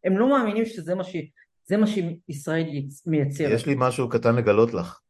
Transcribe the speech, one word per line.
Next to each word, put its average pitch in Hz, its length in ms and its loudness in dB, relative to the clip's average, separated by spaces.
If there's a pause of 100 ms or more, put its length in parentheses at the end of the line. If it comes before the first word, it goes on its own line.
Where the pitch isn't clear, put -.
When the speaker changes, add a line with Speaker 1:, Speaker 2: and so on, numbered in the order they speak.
Speaker 1:
הם 190 140 2
לא 254 120 4
מאמינים 226 360 2
שזה 175 280 -6
מה 185 100 -4
ש-, - 120 -10 (500)
זה 196 100 0
מה 214 100 4
שישראל 165 800 -4
יצ-, 139 400 -8
מייצרת. 143 460 0
Speaker 2:
יש 120 140 0
לי 143 120 2
משהו 127 300 0
קטן 117 260 2
לגלות 113 400 4
לך. 87 360 -8